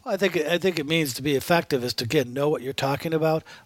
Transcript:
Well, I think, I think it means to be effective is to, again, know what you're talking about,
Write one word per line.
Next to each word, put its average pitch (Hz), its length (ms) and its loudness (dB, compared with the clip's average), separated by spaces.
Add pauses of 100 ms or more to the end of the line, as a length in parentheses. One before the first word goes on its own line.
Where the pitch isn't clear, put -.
Well, 233 80 -2
I 196 40 0
think, 185 200 2
I 165 220 0
think 175 180 0
it 147 80 -4
means 156 300 0
to 131 80 -8
be 143 120 2
effective 143 480 2
is 123 120 -2
to, 131 80 -4
again, 120 300 0
know 143 160 0
what 151 120 -2
you're 131 120 -6
talking 143 420 -2
about, 156 280 2 (220)